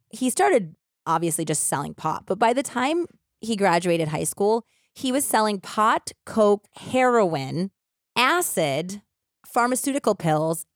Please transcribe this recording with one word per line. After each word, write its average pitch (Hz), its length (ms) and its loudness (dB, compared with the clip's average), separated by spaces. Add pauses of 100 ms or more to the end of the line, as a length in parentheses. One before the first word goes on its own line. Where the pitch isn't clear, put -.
(100)
he 254 180 -4
started 254 480 0 (300)
obviously 165 400 0
just 156 200 -2
selling 147 280 -4
pot. - 320 -6
But 190 120 -2
by 233 140 4
the 262 100 0
time 311 440 -2 (340)
he 220 160 -4
graduated 175 520 2
high 156 160 -4
school, 214 420 0 (280)
he 254 160 -4
was 269 140 0
selling 214 360 0
pot, 233 520 0 (140)
coke, 208 400 4 (100)
heroin, 190 920 0 (440)
acid, 202 880 0 (460)
pharmaceutical 247 680 0
pills, 160 600 -2